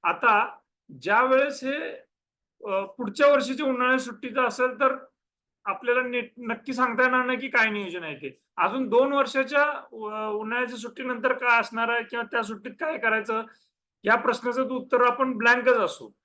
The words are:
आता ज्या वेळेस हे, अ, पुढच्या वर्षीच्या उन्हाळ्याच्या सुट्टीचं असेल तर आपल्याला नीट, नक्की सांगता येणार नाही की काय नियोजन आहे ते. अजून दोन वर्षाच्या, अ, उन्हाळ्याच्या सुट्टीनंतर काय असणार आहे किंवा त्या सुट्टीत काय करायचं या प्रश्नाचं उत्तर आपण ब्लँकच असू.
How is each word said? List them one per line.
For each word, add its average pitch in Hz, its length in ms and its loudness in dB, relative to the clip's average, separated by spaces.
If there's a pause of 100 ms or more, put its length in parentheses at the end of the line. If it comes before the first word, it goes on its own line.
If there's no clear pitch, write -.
आता 208 560 0 (420)
ज्या 214 220 2
वेळेस 269 400 2
हे, 294 440 -8 (580)
अ, 196 200 -2
पुढच्या 247 460 2
वर्षीच्या 269 340 0
उन्हाळ्याच्या 254 400 0
सुट्टीचं 240 380 -4
असेल 247 360 -2
तर 262 160 2 (680)
आपल्याला 240 360 0
नीट, 247 360 -6
नक्की 233 360 -8
सांगता 247 300 2
येणार 254 220 4
नाही 254 120 0
की 262 100 -8
काय 226 220 2
नियोजन 180 340 -6
आहे 151 120 -8
ते. - 260 -14 (160)
अजून 208 320 0
दोन 262 240 4
वर्षाच्या, 277 500 2 (280)
अ, 214 400 -6
उन्हाळ्याच्या 233 460 -4
सुट्टीनंतर 240 560 -4
काय 247 260 4
असणार 226 300 -2
आहे 233 140 0
किंवा 233 280 -6
त्या 233 100 0
सुट्टीत 214 380 -8
काय 311 180 -4
करायचं 220 460 -2 (600)
या 220 120 4
प्रश्नाचं 240 540 0
उत्तर 247 360 0
आपण 247 320 0
ब्लँकच 240 400 4
असू. 160 320 -2 (160)